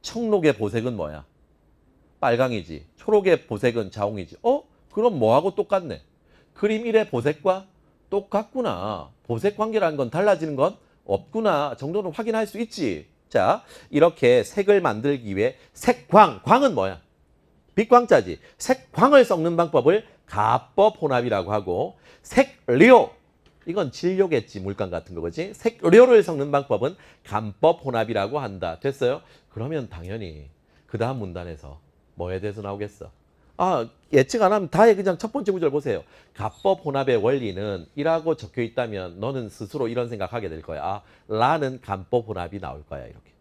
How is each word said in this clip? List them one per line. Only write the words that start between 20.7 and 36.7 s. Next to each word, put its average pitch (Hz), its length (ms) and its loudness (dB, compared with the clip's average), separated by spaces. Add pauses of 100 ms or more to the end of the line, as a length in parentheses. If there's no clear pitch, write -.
혼합이라고 120 520 -2
하고 104 440 -4 (260)
색료, 226 880 4 (560)
이건 170 260 -4
진료겠지, 175 680 -2
물감 95 300 -6
같은 87 240 -10
거, 82 60 -8
그지? 160 340 -8
색료를 226 680 6
섞는 147 280 -4
방법은 139 460 -2 (280)
간법 110 600 -2
혼합이라고 113 540 -2
한다. 92 420 -8
됐어요? 135 420 -2 (280)
그러면 131 380 -8
당연히 82 600 -14 (380)
그 110 120 -10
다음 123 200 -4
문단에서 87 640 -12 (340)
뭐에 90 260 -6
대해서 104 220 -8
나오겠어? 101 480 -12 (480)
아, 160 300 -2 (240)
예측 147 300 4
안 196 100 4
하면 196 160 -2
다에 214 260 6
그냥 185 220 -2
첫 220 160 -10
번째 214 200 -4
구절 165 180 0
보세요. 131 320 -4 (320)
가법 190 500 -4